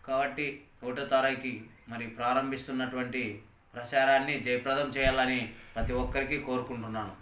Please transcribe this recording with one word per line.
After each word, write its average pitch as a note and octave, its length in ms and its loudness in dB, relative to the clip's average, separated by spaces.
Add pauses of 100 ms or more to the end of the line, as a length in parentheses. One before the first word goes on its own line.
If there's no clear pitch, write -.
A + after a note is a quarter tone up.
కాబట్టి C#3 400 0 (360)
ఒకటో B2+ 220 -4
తారీఖు C3 480 2 (380)
మరి A#2 160 -8
ప్రారంభిస్తున్నటువంటి B2+ 1160 0 (500)
ప్రచారాన్ని C3+ 640 4
జయప్రదం C3+ 580 0
చేయాలని C3 420 4 (360)
ప్రతి A#2 180 0
ఒక్కరికి C3 460 0
కోరుకుంటున్నాను. A2 840 -4